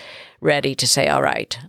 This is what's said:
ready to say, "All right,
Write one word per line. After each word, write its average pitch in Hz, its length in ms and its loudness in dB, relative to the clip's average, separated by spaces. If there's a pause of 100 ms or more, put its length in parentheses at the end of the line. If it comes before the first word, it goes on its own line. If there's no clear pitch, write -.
(400)
ready 139 340 0
to - 120 -2
say, - 220 4
"All - 140 2
right, - 360 -2 (100)